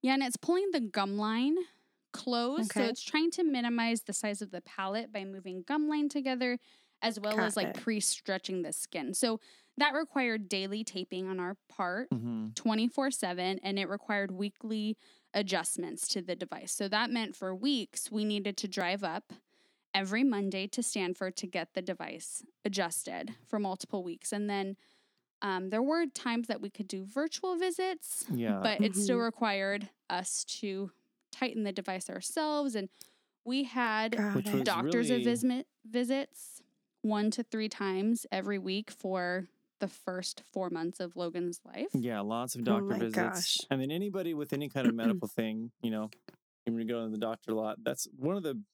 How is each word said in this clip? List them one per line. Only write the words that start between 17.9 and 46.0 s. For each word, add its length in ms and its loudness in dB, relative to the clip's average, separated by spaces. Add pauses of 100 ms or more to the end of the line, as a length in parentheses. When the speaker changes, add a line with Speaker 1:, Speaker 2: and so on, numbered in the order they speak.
Speaker 1:
we 140 0
needed 340 0
to 100 -2
drive 360 0
up 300 -4 (580)
every 320 2
Monday 440 2
to 140 -2
Stanford 540 -2
to 100 -6
get 280 -4
the 80 -2
device 600 -6 (200)
adjusted 720 -2 (120)
for 120 -2
multiple 440 -2
weeks. 300 -6
And 160 -2
then, 280 -2 (680)
um, 260 0
there 140 2
were 240 4
times 420 -2
that 140 -2
we 80 -6
could 180 -8
do 160 -4
virtual 520 0
visits, 760 -2
Speaker 3:
Yeah. 300 2
Speaker 1:
but 180 2
it 160 4
still 220 4
Speaker 2:
Mm-hmm. 80 2
Speaker 1:
required 640 0 (180)
us 360 -2 (160)
to 300 -4 (400)
tighten 340 0
the 80 0
device 360 -4
ourselves. 640 0
And 140 -2 (560)
we 200 2
had 520 2
Speaker 2:
Got 200 2
Speaker 3:
Which 120 2
Speaker 2:
it. 60 0
Speaker 3:
was 80 4
Speaker 1:
doctors 480 4
Speaker 3:
really 160 4
Speaker 1:
vismi-, 380 2 (200)
visits 800 -2 (400)
one 300 4
to 100 -2
three 260 -2
times 640 2
every 260 0
week 320 -2
for 580 -2 (300)
the 100 -2
first 520 -6
four 300 -4
months 300 -2
of 160 -4
Logan's 500 -2
life. 260 -6
Speaker 3:
Yeah, 280 0
lots 340 -2
of 80 -4
Speaker 2:
Oh 20 -2
Speaker 3:
doctor 220 4
Speaker 2:
my 120 0
Speaker 3:
visits. 180 0
Speaker 2:
gosh. 420 2 (120)
Speaker 3:
And 100 2
then 100 0
anybody 420 -2
with 220 -2
any 160 -2
kind 160 2
of 80 6
Speaker 2:
<clears throat> 280 2
Speaker 3:
medical 60 -4
thing, 420 -2 (120)
you 80 0
know, 200 -2 (540)